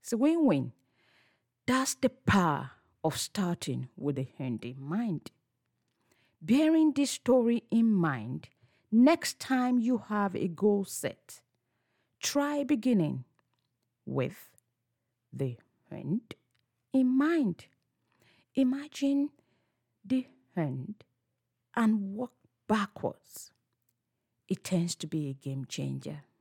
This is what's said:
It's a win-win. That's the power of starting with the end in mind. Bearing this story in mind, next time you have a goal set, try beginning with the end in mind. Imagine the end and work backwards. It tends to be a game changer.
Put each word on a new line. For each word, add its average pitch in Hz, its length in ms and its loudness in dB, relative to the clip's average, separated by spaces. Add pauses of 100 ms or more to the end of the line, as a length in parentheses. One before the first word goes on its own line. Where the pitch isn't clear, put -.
It's - 100 -6
a 233 40 0
win-win. 233 560 2 (920)
That's 262 280 0
the - 140 0
power 156 640 2 (320)
of 160 140 0
starting 160 800 -4
with 139 200 -4
the 131 120 -6 (100)
end 123 260 -6
in 123 140 -10
mind. 170 520 -6 (1120)
Bearing 311 500 4
this 277 200 0
story 240 580 2
in 226 220 4
mind, 147 560 -2 (420)
next 269 480 4
time 254 400 0
you 240 200 0 (100)
have 202 260 -2
a - 140 -4
goal 196 360 0
set, - 560 -10 (800)
try 285 440 -2
beginning 208 600 0 (840)
with 135 440 -6 (840)
the 127 240 -6 (340)
end - 440 -8 (580)
in 262 140 4
mind. 269 600 2 (880)
Imagine 277 760 0 (720)
the 254 220 -2 (300)
end 139 480 -4 (720)
and 214 380 0
work 240 180 -10 (340)
backwards. - 840 -6 (960)
It - 160 -4
tends 170 320 -2
to - 100 -12
be 151 220 -4
a 139 60 -6
game 135 320 -8
changer. 139 560 -8 (180)